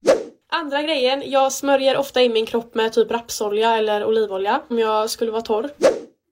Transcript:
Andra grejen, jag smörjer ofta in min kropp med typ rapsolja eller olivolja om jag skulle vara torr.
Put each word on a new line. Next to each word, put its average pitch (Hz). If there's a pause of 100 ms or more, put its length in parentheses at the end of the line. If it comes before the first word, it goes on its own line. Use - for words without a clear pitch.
(520)
Andra 302
grejen, 277
jag 269
smörjer 269
ofta 262
in 240
min 220
kropp 233
med 226
typ 220
rapsolja 226
eller 214
olivolja 214 (100)
om 233
jag 220
skulle 226
vara 220
torr. 233 (600)